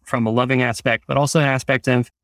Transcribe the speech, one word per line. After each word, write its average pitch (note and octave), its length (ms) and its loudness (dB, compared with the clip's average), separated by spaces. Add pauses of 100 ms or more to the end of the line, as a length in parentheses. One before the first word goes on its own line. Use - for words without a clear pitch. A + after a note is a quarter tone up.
from A#2+ 220 -2
a A2 60 0
loving B2+ 300 0
aspect, A#2 460 -2
but C3+ 100 -2
also C#3+ 220 2
an D3 60 2
aspect C3+ 420 -2
of B2 220 0 (140)